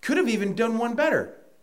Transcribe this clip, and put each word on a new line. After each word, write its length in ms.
could 160
have 120
even 260
done 220
one 180
better. 400